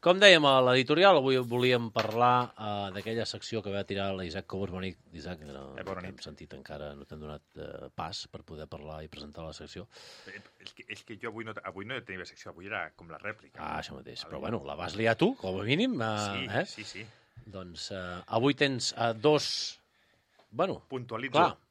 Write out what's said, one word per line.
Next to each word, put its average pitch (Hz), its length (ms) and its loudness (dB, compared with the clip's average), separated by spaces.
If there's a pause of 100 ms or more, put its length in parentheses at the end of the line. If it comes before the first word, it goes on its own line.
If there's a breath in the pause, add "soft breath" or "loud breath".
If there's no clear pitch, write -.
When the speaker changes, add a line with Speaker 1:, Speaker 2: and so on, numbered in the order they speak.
Speaker 1:
Com 180 160 8
dèiem 185 240 12
a 139 220 8
l'editorial, 147 560 8
avui 131 160 4 (100)
volíem 123 380 2 (100)
parlar, 120 600 2
eh, 104 400 -4
d'aquella 113 320 -4
secció 110 340 -6
que 98 80 -6
va 98 160 -4
tirar 98 300 -2
l'Isaac 92 340 -8
Cobos. 95 220 -6
Bona 92 160 -6
nit, 87 80 -14 (160)
Isaac, 80 340 -12
no, 67 300 -14
Speaker 2:
Eh, 92 60 -12
bona 90 180 -8
Speaker 1:
no 92 80 -12
t'hem 80 80 -16
Speaker 2:
nit. - 80 -16
Speaker 1:
sentit 76 320 -18
encara, 73 360 -12
no 69 120 -18
t'hem 78 160 -16
donat, 76 200 -14 (140)
eh, 71 400 -14
pas - 320 -10
per - 160 -18
poder 76 240 -16
parlar 78 380 -14
i - 20 -18
presentar 76 380 -16
la 80 80 -12
secció. 76 340 -16 (400 loud breath)
Speaker 2:
Eh, 98 140 -16 (180)
és - 140 -18
que, - 160 -20
és 107 160 -12
que 117 120 -14
jo 117 120 -8
avui 110 160 -10
no, 110 80 -10 (100)
avui 95 220 -10
no 120 180 -8
tenia 92 220 -10
secció, - 260 -18
avui 87 140 -18
era 98 320 -6
com 87 120 -20
la 78 80 -14
rèplica. - 440 -14
Speaker 1:
Ah, 78 180 -6
això - 160 -10
mateix. - 300 -14
Speaker 2:
Vale. - 100 -16
Speaker 1:
Però, 69 60 -8
bueno, 98 240 -4
la 71 100 -8
vas 85 220 -8
liar 113 180 4
tu, 214 200 2
com 95 260 -6
a - 20 -6
mínim, 170 380 0
eh, 110 140 0 (100)
Speaker 2:
Sí, 98 220 -4 (120)
Speaker 1:
eh? 180 60 -2
Speaker 2:
sí, - 180 -14
sí. 101 240 -14 (380)
Speaker 1:
Doncs, 90 460 -12
eh, 90 360 -8
avui 123 280 2
tens, 135 420 0
eh, 117 180 2
dos... - 640 2 (720)
Bueno, 143 380 -2
Speaker 2:
Puntualitzo. 123 500 -6
Speaker 1:
clar. - 180 4 (140)